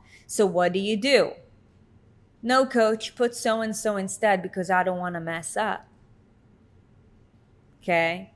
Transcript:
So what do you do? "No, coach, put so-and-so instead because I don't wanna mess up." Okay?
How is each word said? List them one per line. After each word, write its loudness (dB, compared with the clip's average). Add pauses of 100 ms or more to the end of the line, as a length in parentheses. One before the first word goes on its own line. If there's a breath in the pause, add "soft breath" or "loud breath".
(280 soft breath)
So 2
what 2
do -2
you -2
do? 2 (1080)
"No, 4
coach, 0
put 0
so-and-so -2
instead 0
because -4
I 4
don't 0
wanna -6
mess -8
up." -4 (2000)
Okay? -2